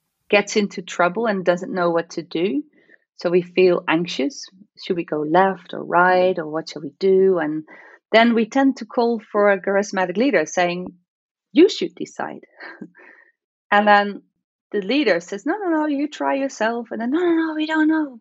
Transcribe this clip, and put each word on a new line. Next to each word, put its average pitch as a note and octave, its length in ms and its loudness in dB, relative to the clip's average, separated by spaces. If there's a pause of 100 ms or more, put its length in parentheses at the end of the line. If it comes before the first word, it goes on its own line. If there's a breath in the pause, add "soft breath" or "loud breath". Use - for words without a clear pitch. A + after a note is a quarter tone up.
(300)
gets G3+ 260 2
into G3+ 260 -2
trouble F3+ 440 -2
and G3 180 -2
doesn't F3+ 300 -2
know F3 160 0
what E3+ 220 -2
to E3+ 100 -10
do, G3+ 420 -4 (540 soft breath)
so F3+ 120 -4
we F3 120 4
feel F3+ 480 2
anxious. F3 560 -4 (360)
Should F#3 140 -6
we E3+ 80 -4
go D#3 160 -6
left F3+ 540 0
or D3+ 100 -10
right, F3+ 560 2
or D#3 80 -8
what D#3 220 -8
shall D3+ 140 -12
we C#3 140 -12
do? F#3+ 400 4
And D#3 280 -4 (480 loud breath)
then A3+ 220 4
we A3+ 100 2
tend C4+ 320 0
to A3 80 -14
call A#3 340 -2 (140)
for G#3 180 4
a G3 80 0
charismatic G3 560 -2
leader G#3 300 2
saying, F3 480 -4 (580)
"You D#4+ 160 6
should - 260 -6
decide." - 520 -10 (340 loud breath)
<laughs> - 80 -16 (840 loud breath)
And G#3 160 2
then G3+ 360 4 (500)
the G#3 100 -2
leader G#3 380 0
says, G3+ 260 -10
"No, E4+ 120 -4
no, G4 120 -6
no, D#4 160 0
you D4 220 -2
try C#4 280 -4
yourself." A#3+ 560 -4
And A3 80 -8
then, A#3+ 120 -4
"No, D#4+ 80 0
no, F4 160 0
no, D#4+ 200 -2
we D#4 100 -2
don't D#4 220 2
know. D4 340 -2